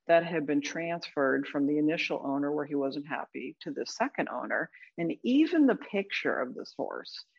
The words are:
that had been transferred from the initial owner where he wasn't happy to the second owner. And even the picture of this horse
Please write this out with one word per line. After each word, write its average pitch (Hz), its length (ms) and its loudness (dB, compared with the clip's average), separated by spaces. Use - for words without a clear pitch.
that 170 180 6
had 170 220 -2
been 147 140 2
transferred 147 840 0
from 143 200 0
the 147 120 2
initial 151 460 0
owner 143 280 0
where 147 120 -2
he 147 100 -6
wasn't 143 320 -2
happy 143 540 -8
to 170 100 -8
the 135 160 -4
second - 420 -2
owner. 120 400 -2
And 165 160 -2
even 294 440 6
the 220 100 6
picture - 640 -2
of 127 160 -2
this - 220 -12
horse - 480 -8